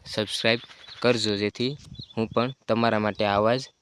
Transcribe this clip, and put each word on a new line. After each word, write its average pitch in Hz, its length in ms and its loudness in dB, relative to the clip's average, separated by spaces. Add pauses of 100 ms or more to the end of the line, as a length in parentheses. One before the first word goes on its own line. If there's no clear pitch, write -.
સબસ્ક્રાઇબ 113 540 0 (420)
કરજો, 110 360 2
જેથી 120 400 -2 (400)
હું 110 100 -2
પણ 123 260 -2 (140)
તમારા 113 320 2
માટે 104 260 0
આવા 104 300 2
જ 131 140 -8 (120)